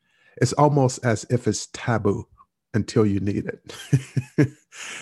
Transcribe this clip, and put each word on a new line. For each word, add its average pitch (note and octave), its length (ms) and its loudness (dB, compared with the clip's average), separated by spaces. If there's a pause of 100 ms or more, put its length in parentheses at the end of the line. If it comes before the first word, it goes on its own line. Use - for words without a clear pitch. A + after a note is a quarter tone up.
(380)
It's C3 160 0
almost C#3+ 500 2
as A2+ 240 0
if B2 200 0
it's - 260 -2
taboo G#2+ 540 -2 (480)
until G#2+ 280 2
you G2+ 160 2
need G2 280 -4
it. - 280 -12 (640)
<laughs> C#3+ 200 2 (440)